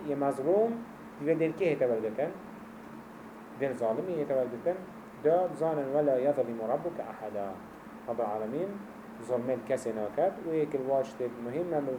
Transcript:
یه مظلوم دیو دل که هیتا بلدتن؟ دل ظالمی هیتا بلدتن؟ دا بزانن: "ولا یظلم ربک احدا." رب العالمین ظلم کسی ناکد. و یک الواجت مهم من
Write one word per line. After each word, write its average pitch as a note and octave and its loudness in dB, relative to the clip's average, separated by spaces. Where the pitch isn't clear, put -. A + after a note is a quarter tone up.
یه C#3 0
مظلوم C#3+ 4
دیو D3+ 4
دل D#3+ 2
که F#3+ 0
هیتا C3+ 4
بلدتن؟ A2+ 0
دل C3+ 0
ظالمی A#2+ 0
هیتا D3 0
بلدتن؟ B2+ 0
دا F3 6
بزانن: D3+ 0
"ولا C#3+ 6
یظلم B2 2
ربک D3+ 0
احدا." G#2 -4
رب A#2 -2
العالمین A2 0
ظلم B2 0
کسی B2 0
ناکد. A2 2
و D#3+ 0
یک D3+ 2
الواجت C3 2
مهم D3 -2
من D3+ 0